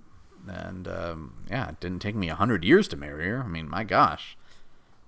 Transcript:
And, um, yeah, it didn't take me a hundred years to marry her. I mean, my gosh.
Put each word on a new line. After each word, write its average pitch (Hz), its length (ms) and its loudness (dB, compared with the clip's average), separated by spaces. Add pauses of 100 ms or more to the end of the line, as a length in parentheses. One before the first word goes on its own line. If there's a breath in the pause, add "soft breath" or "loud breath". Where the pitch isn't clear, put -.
(480)
And, 90 400 -8
um, 85 600 -8
yeah, 117 220 -2
it - 100 -12
didn't 92 220 -4
take 104 140 -4
me 95 120 0
a 80 80 -2
hundred 101 280 2
years 170 240 8
to - 100 -6
marry 73 320 -6
her. 131 140 -2
I 123 40 -6
mean, 82 220 -6
my 90 140 -2
gosh. 98 520 2 (720)